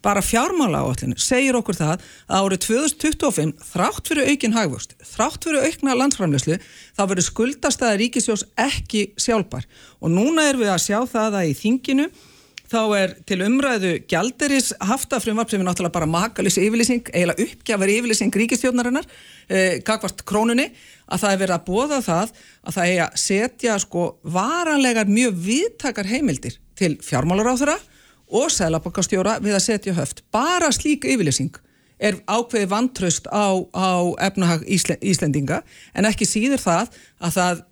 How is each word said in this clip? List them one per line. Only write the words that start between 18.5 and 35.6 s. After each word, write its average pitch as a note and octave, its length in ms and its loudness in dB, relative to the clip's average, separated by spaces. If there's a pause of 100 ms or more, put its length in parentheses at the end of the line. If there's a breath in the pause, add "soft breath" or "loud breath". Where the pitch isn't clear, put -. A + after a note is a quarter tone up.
eh, F#3 300 2
gagnvart G#3+ 460 -4
krónunni, A#3 440 0 (380 loud breath)
að - 160 -4
það G3 100 2
er F#3+ 40 0
verið F#3 180 0
að E3 100 -6
boða C4 360 0
það F#3 320 -2 (240 loud breath)
að - 180 -10
það F3+ 140 2
eigi F3+ 120 2
að - 160 -4
setja, A3 640 0
sko, F3 240 -4 (180)
varanlegar B3 840 0
mjög A3 260 4
víðtækar A3+ 720 -2
heimildir G#3 520 -2 (180)
til D#3+ 220 0
fjármálaráðherra A3 840 0 (520 soft breath)
og C#4 200 2
seðlabankastjóra F#3 880 0
við G3+ 160 0
að F#3 80 2
setja G3+ 280 -2
höft. C#3+ 280 -4 (100)
Bara E4 400 2
slík D4+ 340 0
yfirlýsing G3 500 0 (440 soft breath)
er G3+ 280 0
ákveðið A3 420 0
vantraust G#3 580 0
á, G3+ 300 2 (160)
á F#3+ 160 0 (320)
efnahag F3+ 460 0
Ísle-, G3 340 0
Íslendinga, D3+ 600 0 (320 loud breath)